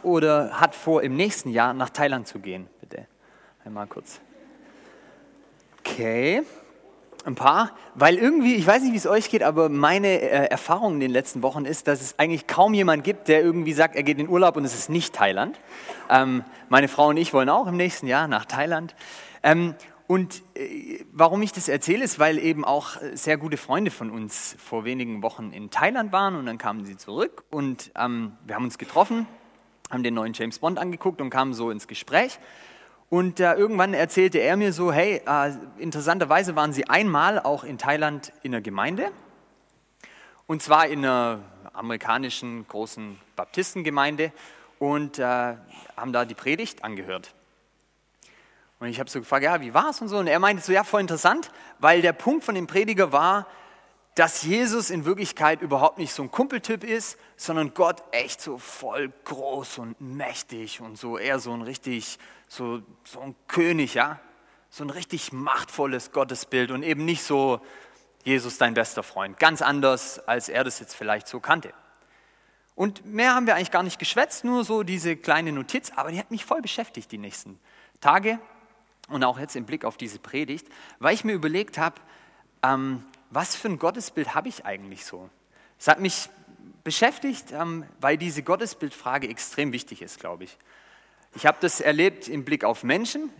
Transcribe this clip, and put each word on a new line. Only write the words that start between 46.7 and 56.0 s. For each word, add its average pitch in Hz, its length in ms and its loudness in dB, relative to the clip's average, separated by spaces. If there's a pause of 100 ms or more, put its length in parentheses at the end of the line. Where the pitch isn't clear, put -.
angehört. 95 520 -10 (1400)
Und 120 80 -8
ich 120 120 -6
hab 131 100 -8
so 139 100 -8
gefragt, 135 240 0
"Ja, 170 180 2
wie 117 120 -10
war's?" 269 280 2
und 226 60 -8
so. 202 100 -4
Und 185 100 0
er 160 120 4
meinte 190 240 4
so, 180 80 -2
"Ja, 196 120 4
voll 208 180 0
interessant", 185 500 2 (280)
weil 170 220 8
der 170 120 4
Punkt 269 320 0
von 220 100 -2
dem 180 120 -4
Prediger 196 440 2
war, 180 360 2 (680)
dass 165 280 4
Jesus 220 460 0
in 165 160 -4
Wirklichkeit 160 560 0
überhaupt 143 360 2
nicht 170 160 -6